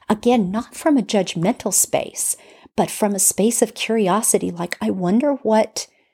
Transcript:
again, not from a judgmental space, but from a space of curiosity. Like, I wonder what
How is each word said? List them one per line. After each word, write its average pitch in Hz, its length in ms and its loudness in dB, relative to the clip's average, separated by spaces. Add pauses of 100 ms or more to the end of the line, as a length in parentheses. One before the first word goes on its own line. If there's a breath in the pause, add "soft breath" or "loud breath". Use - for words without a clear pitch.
again, 220 440 2
not 220 240 -8
from 302 220 2
a 220 60 2
judgmental 185 680 -2
space, - 640 -2 (380 loud breath)
but 233 160 0
from 202 240 0
a 190 40 -2
space - 440 2
of 226 100 0
curiosity. 202 800 0
Like, 170 280 -8
I 220 120 -2
wonder 202 420 0
what 220 540 0 (260)